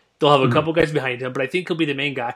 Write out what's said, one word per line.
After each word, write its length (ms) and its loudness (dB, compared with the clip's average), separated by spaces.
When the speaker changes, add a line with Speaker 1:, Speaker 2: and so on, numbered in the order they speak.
Speaker 1:
They'll 140 6
have 100 6
a 40 4
Speaker 2:
Mm-hmm. 80 2
Speaker 1:
couple 200 0
guys 180 2
behind 300 -4
him, 100 -8
but 120 -4
I 40 0
think 200 -4
he'll 100 -4
be 80 0
the 80 -2
main 220 -4
guy. 200 -6